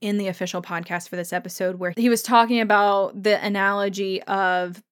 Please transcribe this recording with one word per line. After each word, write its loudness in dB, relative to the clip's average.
in -2
the -2
official -6
podcast -6
for -10
this -8
episode -4
where -4
he 2
was 2
talking 4
about 2
the 2
analogy -2
of 0